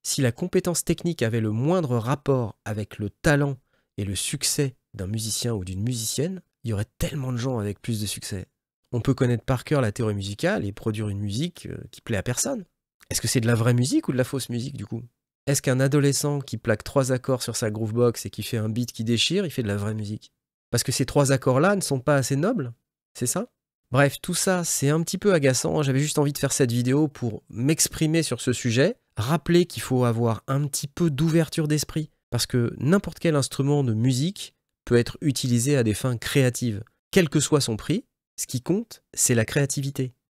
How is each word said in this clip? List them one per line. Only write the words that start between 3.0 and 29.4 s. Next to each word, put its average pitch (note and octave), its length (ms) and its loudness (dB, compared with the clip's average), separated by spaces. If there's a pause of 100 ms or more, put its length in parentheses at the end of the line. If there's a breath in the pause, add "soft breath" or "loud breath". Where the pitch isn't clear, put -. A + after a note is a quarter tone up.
talent C#3+ 480 0 (400)
et G#2 80 -4
le F#2+ 100 -4
succès - 600 -2 (180)
d'un G2 140 -8
musicien A2 480 -4
ou F#2 100 -4
d'une F#2 160 -6
musicienne, B2+ 600 -4 (220)
il A#2 60 -6
y A2 40 -2
aurait G2+ 120 -2 (120)
tellement C3+ 340 -4
de B2 60 -2
gens B2 200 -2
avec G#2 240 -4
plus A2 200 -4
de G#2 40 -2
succès. - 400 -8 (460)
On A#2+ 100 -2
peut C3+ 120 2
connaître B2 300 0
par B2+ 200 -2
cœur C#3+ 180 0
la G#2+ 100 0
théorie G#2+ 220 -2
musicale G2+ 520 -4
et G2+ 60 -4
produire G#2+ 380 -4
une G2 100 -4
musique, G#2+ 480 -6
euh, F2 100 -10 (140)
qui - 100 -20
plaît A2 160 -4
à F#2 60 -2
personne. G3+ 420 -4 (440)
Est-ce - 120 -4
que A#2 60 -4
c'est B2 140 2
de A2 60 0
la A#2+ 80 4
vraie A2+ 180 4
musique D3+ 340 2
ou - 40 0
de B2+ 60 0
la B2+ 60 2
fausse B2+ 260 -4
musique, B2 280 -6
du G#2 80 -8
coup ? A#2 180 -8 (440)
Est-ce C#3 140 0
qu'un C3 180 2
adolescent C#3 640 2
qui B2 160 -8
plaque A2 260 -2
trois C3 280 0
accords B2+ 300 0
sur A2+ 140 -6
sa A2 160 -2
groovebox A2+ 540 0
et F#2+ 40 -6
qui - 140 -8
fait - 140 -4
un A2 120 0
beat A#2+ 220 -4
qui A#2 120 -8
déchire, C#3 420 2
il D3 60 -6
fait B2+ 120 -4
de G#2+ 40 -2
la G2+ 100 0
vraie G#2+ 180 -2
musique ? G#2+ 360 -8 (380)
Parce - 140 0
que C3+ 80 -2
ces C3 140 0
trois C#3 260 2
accords-là C#3 440 2
ne F#3 60 -2
sont C3+ 180 -2
pas D3 160 2
assez C3+ 200 0
nobles ? D3 380 -2 (440)
C'est B2 80 -2
ça ? F#3 220 -4 (440)
Bref, C3+ 300 4
tout F3 140 -4
ça, F3+ 280 0
c'est C#3 260 0
un D#3+ 120 2
petit F3 160 -4
peu G3 160 2
agaçant. D3+ 480 2
J'avais C3+ 180 2
juste D3+ 200 0
envie C#3+ 140 2
de - 40 -8
faire C3+ 140 0
cette B2 200 2
vidéo B2+ 360 2
pour A#2 420 -6
m'exprimer D#3 720 2
sur B2+ 200 -4
ce B2+ 120 0
sujet, C3 440 2 (200)
rappeler E3+ 480 2